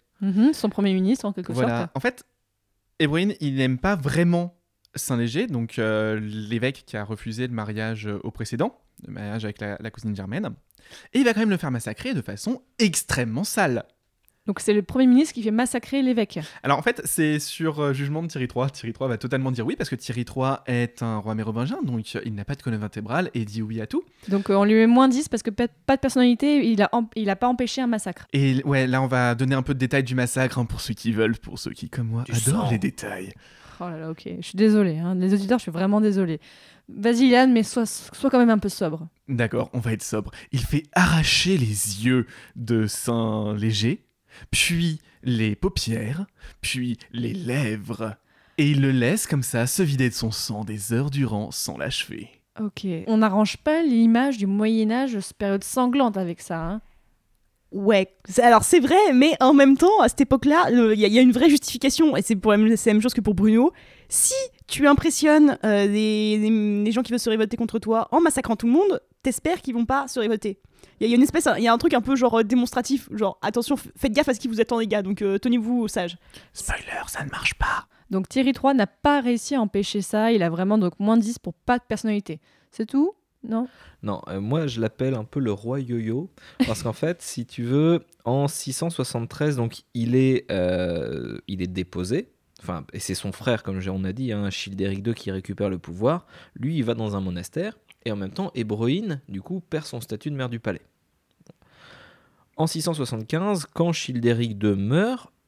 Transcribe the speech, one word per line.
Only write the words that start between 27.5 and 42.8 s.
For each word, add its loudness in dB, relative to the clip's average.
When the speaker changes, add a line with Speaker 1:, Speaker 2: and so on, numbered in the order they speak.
Speaker 1:
un -2
massacre. -4
Speaker 2:
Et 4
l-, 2
ouais, 2
là 2
on 0
va 2
donner 0
un 0
peu -2
de -4
détails 0
du -2
massacre, 0
hein, 0
pour -6
ceux -6
qui -2
veulent, 0
pour -16
ceux -8
qui, -12
comme -6
moi, -4
Speaker 3:
Du -10
Speaker 2:
adorent 0
Speaker 3:
sang. 0
Speaker 2:
les 0
détails. -6
Speaker 1:
Oh -8
là -10
là, -10
ok. -12
Je -12
suis -12
désolée, 4
hein. -2
Les 2
auditeurs, 0
je -4
suis -10
vraiment 2
désolée. 0
Vas-y, 2
Ilan, 8
mais 4
sois, -2
sois -4
quand 4
même 6
un 4
peu -2
sobre. -4
Speaker 2:
D'accord, 0
on -4
va -2
être -4
sobre. -4
Il -2
fait -2
arracher 2
les -2
yeux 2
de 0